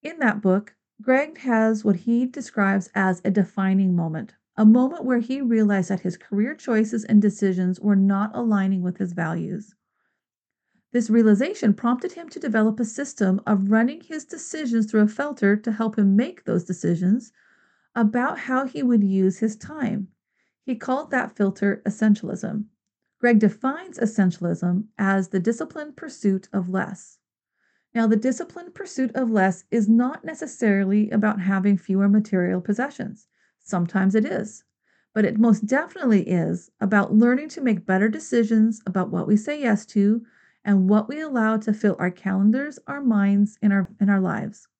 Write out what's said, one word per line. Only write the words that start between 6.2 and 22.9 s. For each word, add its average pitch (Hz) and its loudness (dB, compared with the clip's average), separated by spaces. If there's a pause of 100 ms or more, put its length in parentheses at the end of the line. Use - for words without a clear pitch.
choices 220 -2
and 208 6
decisions 190 0
were 202 2
not 196 2
aligning 196 0
with 180 -4
his 175 -6
values. 170 -8 (1160)
This 240 0
realization 220 4
prompted 254 -2
him 339 -16
to - -16
develop 220 0
a 247 -2
system 214 -2
of 196 0
running 240 0
his 311 -12
decisions 233 -4
through 214 2
a 208 4
filter 214 -2
to 214 -6
help 220 -4
him 196 4
make 285 -2
those 175 -2
decisions 180 -2 (640)
about 240 -2
how 262 -4
he 269 -8
would 240 2
use 190 2
his 214 -4
time. 262 -8 (560)
He 254 -6
called 262 -6
that - -4
filter 196 0
essentialism. - -2 (560)